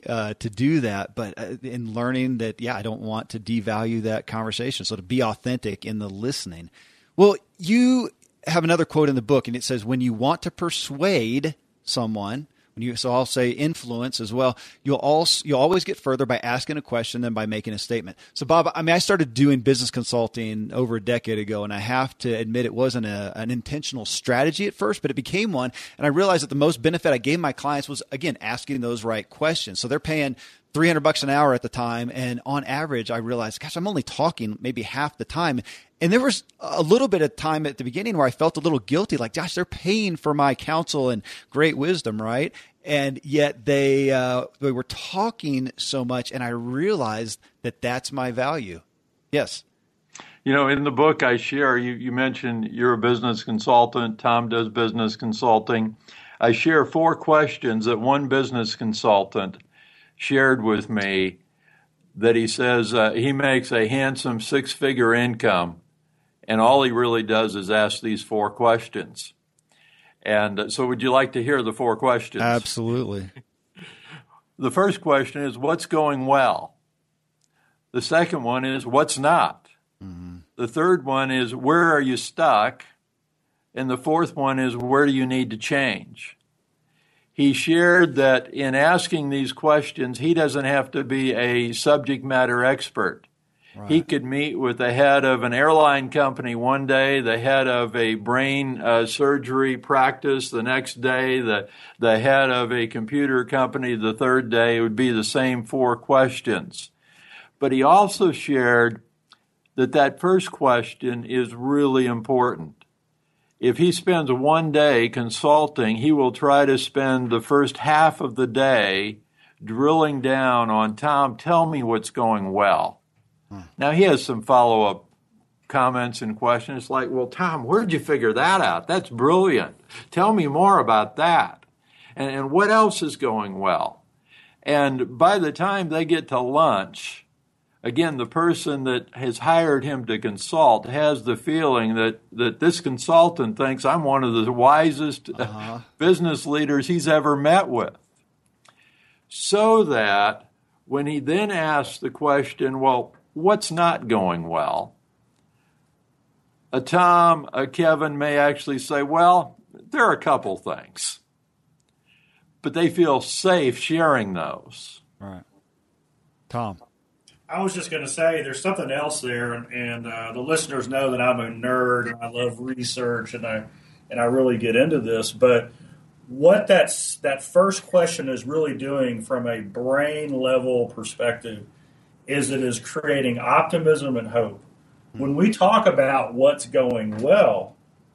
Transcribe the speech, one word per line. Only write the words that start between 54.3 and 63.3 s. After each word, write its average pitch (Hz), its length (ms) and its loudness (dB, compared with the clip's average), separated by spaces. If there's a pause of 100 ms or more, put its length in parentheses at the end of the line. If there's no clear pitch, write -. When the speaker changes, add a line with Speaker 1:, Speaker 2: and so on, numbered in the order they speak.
Speaker 2:
does 117 200 0
business 110 480 -2
consulting. 110 800 0 (440)
I 117 120 4
share 151 340 4
four 160 300 0
questions 127 720 0
that 117 120 0
one 135 300 0
business 127 480 -2
consultant 104 840 0 (580)
shared 135 460 2
with 107 260 0
me 98 500 -2 (760)
that 117 220 2
he 113 100 2
says, 120 480 0
uh, 110 180 4
he 127 200 -2